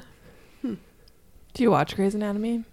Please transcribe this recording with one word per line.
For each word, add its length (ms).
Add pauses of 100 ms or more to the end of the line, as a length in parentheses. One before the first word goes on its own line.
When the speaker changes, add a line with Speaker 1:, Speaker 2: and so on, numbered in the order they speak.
(600)
Speaker 1:
Hmm. 140 (800)
Speaker 2:
Do 100
you 80
watch 240
Grey's 200
Anatomy? 580